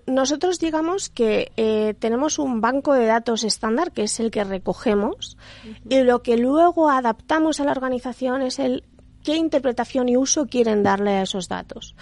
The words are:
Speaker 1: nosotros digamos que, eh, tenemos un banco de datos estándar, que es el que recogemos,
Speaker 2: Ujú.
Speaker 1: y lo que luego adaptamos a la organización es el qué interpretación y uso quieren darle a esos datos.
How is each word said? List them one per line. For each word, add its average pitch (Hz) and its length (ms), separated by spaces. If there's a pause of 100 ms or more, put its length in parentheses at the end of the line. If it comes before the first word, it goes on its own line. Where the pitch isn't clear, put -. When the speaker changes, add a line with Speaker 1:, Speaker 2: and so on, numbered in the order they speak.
Speaker 1:
nosotros 285 520
digamos 330 500
que, 214 480
eh, 214 400
tenemos 247 420
un 262 200
banco 269 340
de 247 120
datos 226 400
estándar, 233 480
que - 100
es - 160
el 226 120
que 220 120
recogemos, 202 920 (260)
Speaker 2:
Ujú. 220 120 (140)
Speaker 1:
y 262 140
lo 247 200
que 240 140
luego 311 520
adaptamos 294 680
a 285 60
la 285 60
organización 254 680
es 262 180
el 254 240 (400)
qué 294 140
interpretación 262 720
y 247 100
uso 269 280
quieren 226 380
darle 202 300
a 190 100
esos 185 240
datos. - 540